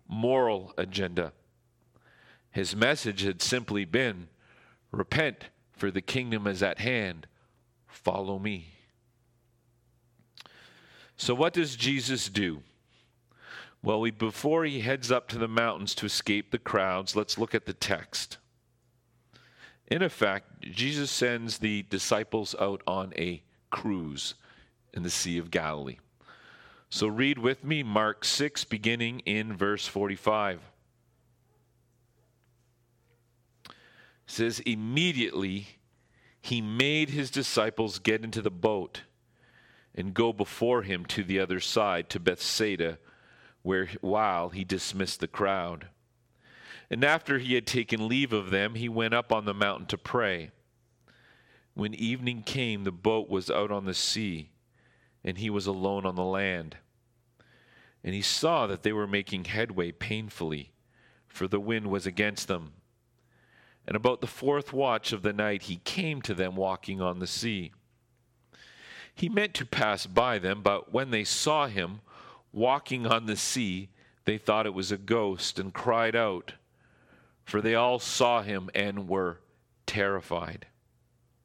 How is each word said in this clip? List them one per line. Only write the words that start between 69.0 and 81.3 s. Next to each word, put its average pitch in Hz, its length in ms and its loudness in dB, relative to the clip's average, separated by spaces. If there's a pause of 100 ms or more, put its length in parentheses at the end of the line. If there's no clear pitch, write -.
He 175 120 0
meant 107 280 2
to 127 100 -4
pass 107 400 2
by 117 320 4
them, 95 240 0
but 101 320 2
when 131 160 0
they 110 140 2
saw 151 420 2
him 98 360 -4 (500)
walking 123 560 2
on 113 180 4
the 107 100 0
sea, 98 540 -2 (360)
they 107 120 2
thought 110 280 4
it 101 80 -2
was 95 180 -4
a 101 60 0
ghost 101 600 0
and 95 160 -6
cried 113 420 2
out, 104 380 0 (920)
for 107 180 0
they 113 140 2
all 123 220 4
saw 120 440 4
him 98 340 -4
and 101 320 0
were 90 320 0 (460)
terrified. 87 800 -2 (760)